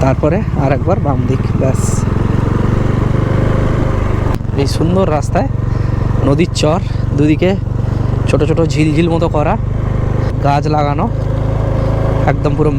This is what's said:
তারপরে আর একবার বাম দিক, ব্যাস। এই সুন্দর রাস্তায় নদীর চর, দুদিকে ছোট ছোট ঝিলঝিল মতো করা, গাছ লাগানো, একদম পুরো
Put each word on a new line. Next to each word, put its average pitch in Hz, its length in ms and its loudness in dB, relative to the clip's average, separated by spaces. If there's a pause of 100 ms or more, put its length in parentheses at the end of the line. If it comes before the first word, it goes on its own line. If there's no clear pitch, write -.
তারপরে 143 340 0 (260)
আর 135 140 2
একবার 190 280 0
বাম 135 140 0 (100)
দিক, - 140 0 (160)
ব্যাস। - 220 0 (2750)
এই 135 60 0 (100)
সুন্দর 175 280 2 (120)
রাস্তায় 226 320 0 (760)
নদীর 147 240 2 (100)
চর, 151 180 2 (380)
দুদিকে 151 320 2 (800)
ছোট - 200 2
ছোট 156 100 0 (140)
ঝিলঝিল 156 400 2
মতো 165 220 2
করা, 156 180 2 (880)
গাছ 143 200 2 (120)
লাগানো, 143 300 0 (1300)
একদম 147 260 0
পুরো 151 220 2